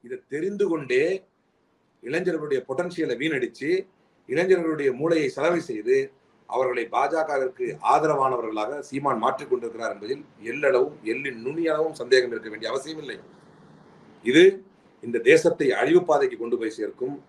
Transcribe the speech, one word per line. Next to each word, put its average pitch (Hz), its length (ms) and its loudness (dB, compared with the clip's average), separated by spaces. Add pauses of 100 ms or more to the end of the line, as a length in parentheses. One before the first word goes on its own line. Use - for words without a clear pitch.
இதை 123 240 -12
தெரிந்து 190 400 -2
கொண்டே 156 580 0 (760)
இளைஞர்களுடைய 151 640 -2
பொட்டன்ஷியலை 175 480 -4
வீணடிச்சு, 143 720 -4 (400)
இளைஞர்களுடைய 156 680 2
மூளையை 151 340 0
செலவை 160 300 0
செய்து, 131 520 -2 (360)
அவர்களை 123 440 -2
பாஜகவிற்கு 135 920 -2
ஆதரவானவர்களாக 135 960 0
சீமான் 135 380 -4
மாற்றிக் 131 320 -2
கொண்டிருக்கிறார் 113 420 -4
என்பதில் 104 340 -8 (180)
எள்ளளவும், 131 600 0
எள்ளின் 120 380 -6
நுனியளவும் 156 500 -2
சந்தேகம் 123 400 4
இருக்க 110 180 -8
வேண்டிய 110 220 -8
அவசியம் 156 260 -6
இல்லை. 131 220 -12 (1040)
இது 175 400 6 (380)
இந்த 117 180 -4
தேசத்தை 151 520 4
அழிவு 147 320 4
பாதைக்கு 139 340 2
கொண்டு 117 200 -2
போய் 110 120 -4
சேர்க்கும். 123 600 -8